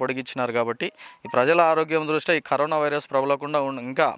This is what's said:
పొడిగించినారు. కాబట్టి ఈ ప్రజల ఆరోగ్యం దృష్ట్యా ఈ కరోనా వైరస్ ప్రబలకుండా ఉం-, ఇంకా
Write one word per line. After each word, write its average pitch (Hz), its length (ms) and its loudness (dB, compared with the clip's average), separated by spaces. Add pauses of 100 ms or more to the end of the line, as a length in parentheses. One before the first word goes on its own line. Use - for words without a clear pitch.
పొడిగించినారు. 127 560 -4
కాబట్టి 117 300 -2 (380)
ఈ - 100 -12
ప్రజల 151 240 4 (120)
ఆరోగ్యం 156 400 0
దృష్ట్యా 156 280 0
ఈ - 0 - (100)
కరోనా 151 340 0
వైరస్ 147 280 -4
ప్రబలకుండా 143 560 0
ఉం-, 135 120 -8 (100)
ఇంకా 143 280 2